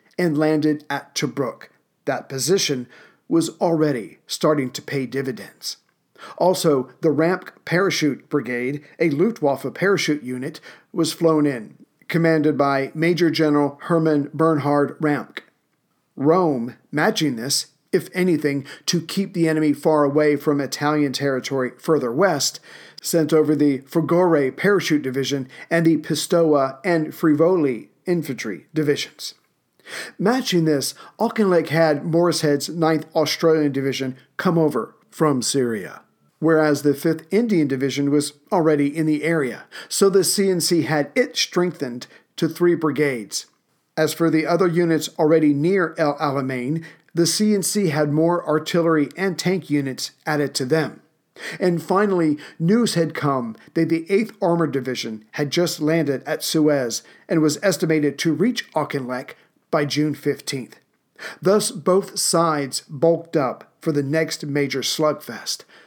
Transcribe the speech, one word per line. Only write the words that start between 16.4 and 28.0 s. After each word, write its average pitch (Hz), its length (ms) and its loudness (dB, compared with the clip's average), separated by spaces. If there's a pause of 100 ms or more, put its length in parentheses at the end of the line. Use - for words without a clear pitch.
matching 156 440 0
this, 120 320 -4 (260)
if 185 200 0
anything, 151 540 0 (180)
to 170 160 0
keep 190 320 -6
the 165 140 2
enemy 156 240 2
far 151 320 2
away 147 320 2
from 143 240 0
Italian 147 540 -2
territory 131 640 -2
further 131 320 0
west, 156 480 0 (420)
sent 160 300 0
over 156 240 4
the 143 240 2
Fragore 165 720 2
Parachute 165 500 0
Division 131 460 -4 (240)
and 170 140 2
the 160 120 4
Pistoia 151 840 0
and 160 240 0
Frivoli 151 800 2 (180)